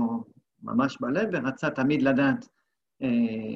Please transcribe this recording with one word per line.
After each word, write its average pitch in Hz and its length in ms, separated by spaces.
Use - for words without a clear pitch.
ממש 120 400
בלב 160 320
ורצה 135 360
תמיד 135 320
לדעת, 135 460
אה, 135 60